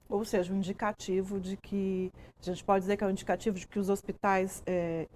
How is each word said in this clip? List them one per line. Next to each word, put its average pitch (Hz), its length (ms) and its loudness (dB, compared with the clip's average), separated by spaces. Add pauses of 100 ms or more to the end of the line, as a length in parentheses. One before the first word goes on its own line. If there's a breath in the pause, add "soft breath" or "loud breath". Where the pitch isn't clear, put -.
Ou 202 160 0
seja, 190 300 0
um 196 40 0
indicativo 196 840 -2
de 190 180 -6
que, 190 540 -2 (280 loud breath)
a - 40 -20
gente 180 200 -4
pode 196 180 6
dizer 196 140 2
que 202 80 -2
é 202 40 4
um - 20 4
indicativo 196 480 0
de 175 100 -10
que - 120 -4
os 196 100 0
hospitais, 196 720 0
é, 170 520 0